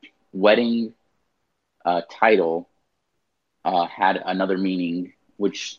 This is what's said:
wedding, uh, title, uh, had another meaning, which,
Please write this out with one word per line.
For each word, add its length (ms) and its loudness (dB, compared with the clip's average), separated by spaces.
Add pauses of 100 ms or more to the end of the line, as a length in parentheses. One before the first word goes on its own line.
(320)
wedding, 600 2 (920)
uh, 260 0
title, 580 2 (960)
uh, 220 0
had 400 0
another 320 -2
meaning, 540 -4 (240)
which, 420 -6